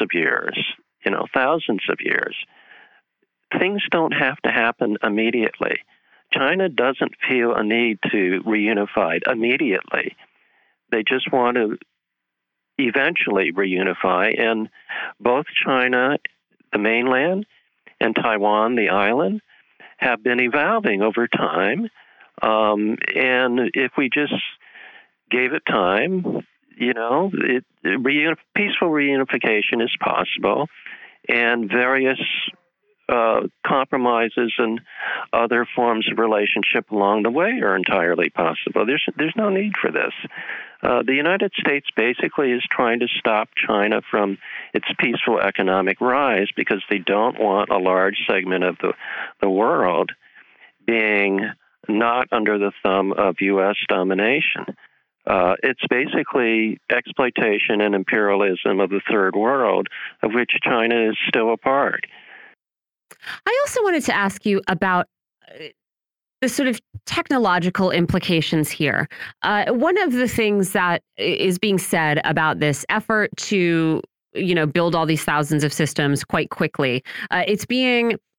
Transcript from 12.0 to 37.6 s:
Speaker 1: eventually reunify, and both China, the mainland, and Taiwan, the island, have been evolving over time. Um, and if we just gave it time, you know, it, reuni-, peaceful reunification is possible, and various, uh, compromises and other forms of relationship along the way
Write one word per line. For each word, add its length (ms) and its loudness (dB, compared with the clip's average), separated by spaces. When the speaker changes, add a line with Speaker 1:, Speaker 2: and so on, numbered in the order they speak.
Speaker 1:
eventually 760 0
reunify, 880 0
and 280 0
both 260 0
China, 540 2
the 60 0
mainland, 680 0
and 160 0
Taiwan, 580 2
the 140 2
island, 520 0
have 260 -2
been 160 2
evolving 640 2
over 260 2
time. 600 0
Um, 540 2
and 600 2
if 220 -2
we 160 0
just 220 -2
gave 220 0
it 140 -4
time, 800 0
you 160 -2
know, 400 0
it, 320 0
reuni-, 520 0
peaceful 320 0
reunification 920 0
is 200 -2
possible, 680 -2
and 420 0
various, 480 2
uh, 340 2
compromises 920 0
and 220 0
other 340 2
forms 340 0
of 80 -4
relationship 720 0
along 320 2
the 80 2
way 320 0